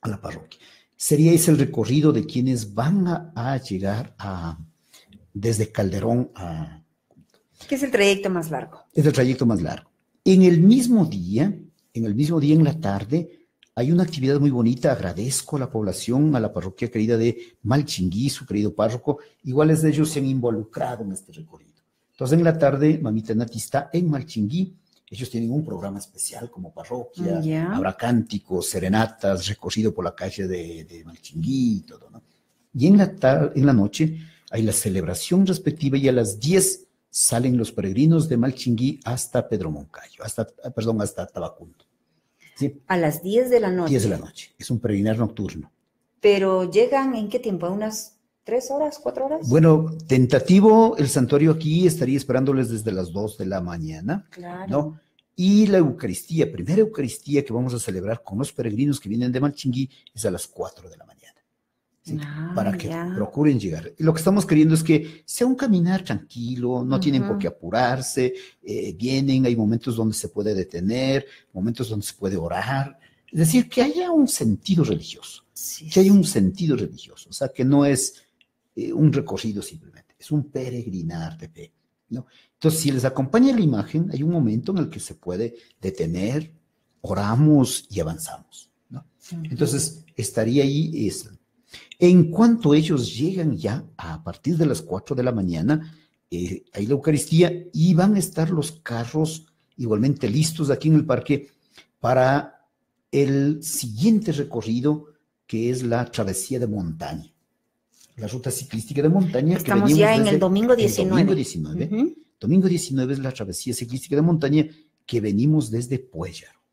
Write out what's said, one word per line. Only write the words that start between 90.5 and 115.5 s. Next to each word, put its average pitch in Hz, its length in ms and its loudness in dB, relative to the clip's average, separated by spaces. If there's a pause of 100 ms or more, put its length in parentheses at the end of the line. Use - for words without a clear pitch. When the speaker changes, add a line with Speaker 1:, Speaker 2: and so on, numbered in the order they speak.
Speaker 1:
ahí 143 440 0
eso. - 240 -8 (680)
En 180 320 8
cuanto 220 420 4
ellos 151 440 2
llegan 160 400 -2
ya 107 260 -4 (140)
a 80 260 -12
partir - 340 -4
de 160 100 2
las 131 140 -2
cuatro - 340 -8
de 127 80 -2
la 123 80 0
mañana, 104 640 -2 (360)
eh, 87 340 -8 (100)
hay 101 120 -4
la 120 80 0
Eucaristía 160 580 2 (220)
y 170 200 2
van 190 220 4
a 196 40 2
estar 160 320 -4
los 160 200 -2 (120)
carros 120 640 -6 (300)
igualmente 117 520 0
listos 151 400 -2
aquí 139 200 0
en 160 60 6
el 151 100 4
parque 135 440 -2 (500)
para 131 640 0 (460)
el 139 520 0
siguiente 165 680 0
recorrido, 135 760 -4 (380)
que 113 240 -4
es 127 140 -4
la 117 220 -2
travesía 113 540 -6
de 120 80 -2
montaña. 82 640 -8 (840)
La 107 100 -10
ruta 123 240 -8
ciclística 123 500 -6
de 151 80 4
montaña 165 460 2
que - 60 -2
Speaker 2:
Estamos 202 280 2
Speaker 1:
venimos 151 100 6
Speaker 2:
ya 214 160 6
en 220 80 4
Speaker 1:
desde 208 120 4
Speaker 2:
el - 40 4
domingo 196 340 4
Speaker 1:
el 240 40 4
domingo 190 580 2
Speaker 2:
diecinueve. - 0 -
Speaker 1:
diecinueve. 139 560 -6
Speaker 2:
Ujú. 262 240 0 (240)
Speaker 1:
Domingo 180 280 4
diecinueve 139 460 -2
es 139 60 -4
la 131 120 -6
travesía 107 420 -8
ciclística 123 420 -6
de 147 60 4
montaña 156 460 2 (380)
que 117 160 -2
venimos 117 500 2